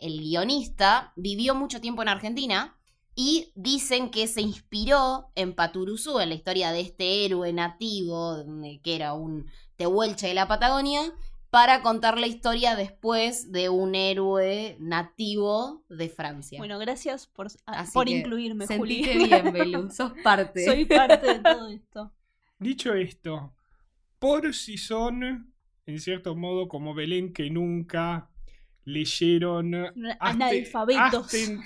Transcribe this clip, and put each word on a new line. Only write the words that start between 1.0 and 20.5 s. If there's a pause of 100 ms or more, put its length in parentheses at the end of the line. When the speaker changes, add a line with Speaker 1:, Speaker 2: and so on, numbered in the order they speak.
Speaker 1:
vivió
mucho
tiempo
en
Argentina (400)
y
dicen
que
se
inspiró
en
Paturuzú,
en
la
historia
de
este
héroe
nativo,
de,
que
era
un (320)
tehuelche
de
la
Patagonia, (480)
para
contar
la
historia
después
de
un
héroe
nativo
de
Francia.
Speaker 2:
Bueno,
gracias
por, (220)
a,
Speaker 1:
Así
Speaker 2:
por
Speaker 1:
que
Speaker 2:
incluirme,
Speaker 1:
sentite
Speaker 2:
Juli.
Speaker 1:
bien,
Belu,
sos (100)
parte.